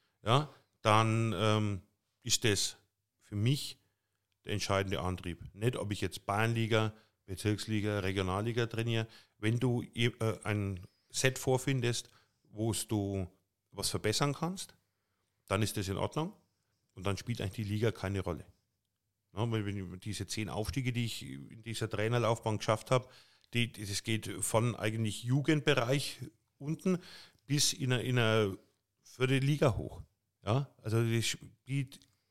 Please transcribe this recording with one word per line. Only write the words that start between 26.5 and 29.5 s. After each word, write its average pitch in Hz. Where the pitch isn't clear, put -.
unten 160
bis 143
in 127
eine, 123
in 127
eine 110
vierte 131
Liga 143